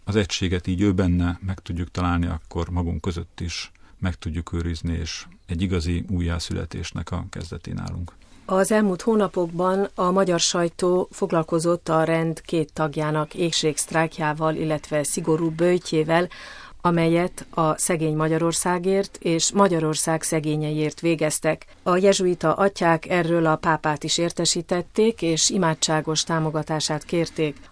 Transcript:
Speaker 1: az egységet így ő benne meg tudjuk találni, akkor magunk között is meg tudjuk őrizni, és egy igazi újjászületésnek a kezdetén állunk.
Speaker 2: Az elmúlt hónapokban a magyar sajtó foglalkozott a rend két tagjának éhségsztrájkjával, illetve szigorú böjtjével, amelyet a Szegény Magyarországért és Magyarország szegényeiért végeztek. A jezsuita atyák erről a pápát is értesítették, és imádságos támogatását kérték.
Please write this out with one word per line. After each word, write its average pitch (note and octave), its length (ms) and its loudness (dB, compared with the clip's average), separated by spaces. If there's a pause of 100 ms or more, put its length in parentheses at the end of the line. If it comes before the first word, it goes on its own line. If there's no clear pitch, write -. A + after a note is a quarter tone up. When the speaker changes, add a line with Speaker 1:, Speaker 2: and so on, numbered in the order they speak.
Speaker 1:
az G#2 120 -2
egységet F#2 520 0
így F#2 140 0
ő G#2 120 4
benne F2 520 2
meg F#2 140 -4
tudjuk F2 320 -6
találni, F2 340 0
akkor E2+ 440 -4
magunk E2+ 320 -2
között E2+ 380 -8
is - 320 -8 (280)
meg F2+ 160 -2
tudjuk E2 380 -6
őrizni, E2+ 400 -4
és E2 320 -6 (220)
egy F2 140 -4
igazi F2 480 0
újjászületésnek F2 1040 -4
a F2 180 -6
kezdetén F2+ 500 -10
állunk. F2+ 340 -8 (320)
Speaker 2:
Az F#3+ 260 2
elmúlt G#3 300 2
hónapokban F#3 920 0
a F3+ 160 0
magyar F#3 280 2
sajtó F3+ 720 0
foglalkozott E3+ 800 0
a D#3+ 140 4
rend E3 380 0
két D#3+ 320 -2
tagjának D3+ 600 -2
éhségsztrájkjával, D#3+ 1200 0
illetve D#3 480 -2
szigorú E3 460 0
böjtjével, E3+ 800 2 (540)
amelyet E3+ 680 2
a D#3 280 2
Szegény D#3 380 0
Magyarországért F3 1080 0
és E3 300 0
Magyarország D#3+ 720 2
szegényeiért D3+ 800 -2
végeztek. D#3+ 640 0 (180)
A F3+ 140 2
jezsuita F#3 560 4
atyák F3+ 560 2
erről E3+ 360 2
a D#3 100 4
pápát D#3 480 0
is D#3 140 -2
értesítették, F3 1040 0
és E3 280 2
imádságos D#3+ 720 0
támogatását D#3 800 -2
kérték. D#3+ 540 -2 (140)